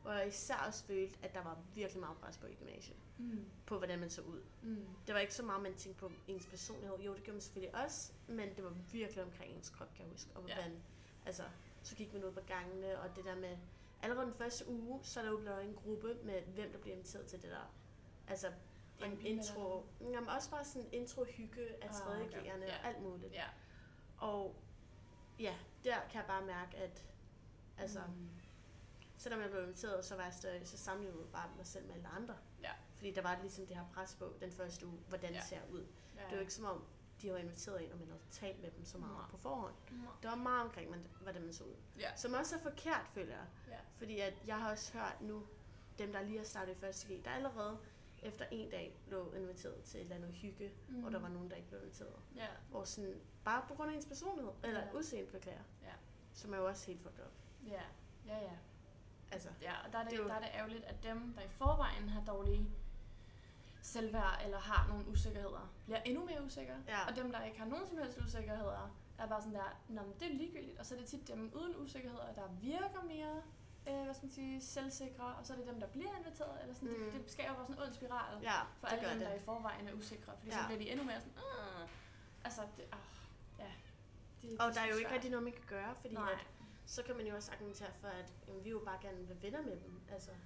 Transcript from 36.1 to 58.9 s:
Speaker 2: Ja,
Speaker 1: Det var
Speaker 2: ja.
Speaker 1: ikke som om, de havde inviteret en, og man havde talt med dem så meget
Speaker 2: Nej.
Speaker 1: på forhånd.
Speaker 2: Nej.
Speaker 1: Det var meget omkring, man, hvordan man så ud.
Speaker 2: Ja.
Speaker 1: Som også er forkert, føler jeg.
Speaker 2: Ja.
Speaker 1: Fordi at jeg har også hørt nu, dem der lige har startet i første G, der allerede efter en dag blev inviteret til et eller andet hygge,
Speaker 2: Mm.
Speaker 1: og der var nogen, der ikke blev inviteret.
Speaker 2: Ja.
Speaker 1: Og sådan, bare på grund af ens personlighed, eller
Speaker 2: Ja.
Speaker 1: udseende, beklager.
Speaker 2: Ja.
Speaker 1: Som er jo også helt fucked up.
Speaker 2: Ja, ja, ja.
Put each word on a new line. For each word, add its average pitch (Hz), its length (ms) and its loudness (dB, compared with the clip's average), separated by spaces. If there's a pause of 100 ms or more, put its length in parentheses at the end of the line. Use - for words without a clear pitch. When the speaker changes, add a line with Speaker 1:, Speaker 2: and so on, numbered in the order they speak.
Speaker 2:
Ja, 202 60 -6
Speaker 1:
Det 196 80 -4
var 190 60 0
Speaker 2:
ja. 196 40 4
Speaker 1:
ikke 190 140 2
som 220 120 -2
om, 190 180 2 (380)
de 208 60 -2
havde 185 140 2
inviteret 170 440 -2
en, 165 60 -6
og 165 80 -6
man 165 80 -6
havde 165 140 -8 (100)
talt 190 300 -4
med 170 100 -4
dem 170 140 -8
så - 120 -6
meget 180 200 -4
Speaker 2:
Nej. - 120 -6
Speaker 1:
på 190 80 -8
forhånd. 247 380 0 (160)
Speaker 2:
Nej. 240 200 -6 (100)
Speaker 1:
Det 226 80 -2
var 233 60 4
meget 247 300 8
omkring, 170 260 -2
man, 175 140 -4 (160)
hvordan 185 200 -2
man 170 120 -4
så - 100 -6
ud. - 120 -8 (240)
Speaker 2:
Ja. 202 160 0
Speaker 1:
Som 247 180 2
også 320 220 4
er 320 40 2
forkert, 302 500 4
føler 165 260 -2
jeg. - 100 -6 (240)
Speaker 2:
Ja. 233 80 -8 (200)
Speaker 1:
Fordi 214 220 0
at 196 140 6 (140)
jeg 214 140 2
har 220 100 4
også 208 260 0
hørt 208 240 2
nu, 214 260 -2 (500)
dem 208 160 2
der 196 80 4
lige 208 160 2
har 214 80 0
startet 190 260 -2
i 185 40 0
første 196 380 -2
G, 175 120 -4
der 240 60 2
allerede 233 460 2 (460)
efter 214 280 -2
en 220 180 -2
dag 170 260 -2 (120)
blev 185 300 0
inviteret 185 460 -4
til - 160 -8
et - 40 -4
eller 175 120 -4
andet 175 180 -4
hygge, 196 380 -4 (180)
Speaker 2:
Mm. 247 140 -2
Speaker 1:
og 226 80 0
der 185 80 2
var 175 100 -2
nogen, 180 200 -2
der 175 60 -4
ikke 175 140 -8
blev - 120 -6
inviteret. - 340 -8 (200)
Speaker 2:
Ja. 226 120 -2 (260)
Speaker 1:
Og 196 140 0
sådan, 196 340 -2 (220)
bare 247 240 6
på 285 80 -2
grund 302 160 2
af 311 40 2
ens 294 100 0
personlighed, 277 480 0 (100)
eller 220 220 4
Speaker 2:
Ja. 208 80 -4
Speaker 1:
udseende, 220 380 0
beklager. - 300 -6 (220)
Speaker 2:
Ja. - 100 -8 (400)
Speaker 1:
Som 208 200 -4
er 196 40 2
jo 190 100 6
også 202 200 0
helt 175 140 -4
fucked - 240 -10
up. - 60 -10 (360)
Speaker 2:
Ja, 196 140 -2 (460)
ja, 214 100 0
ja. 196 140 -2 (800)